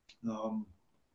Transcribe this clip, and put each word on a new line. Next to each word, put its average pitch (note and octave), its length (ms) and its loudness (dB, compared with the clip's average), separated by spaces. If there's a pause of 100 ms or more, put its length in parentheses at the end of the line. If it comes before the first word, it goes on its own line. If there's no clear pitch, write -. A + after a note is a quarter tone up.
(300)
Um, A2 360 0 (500)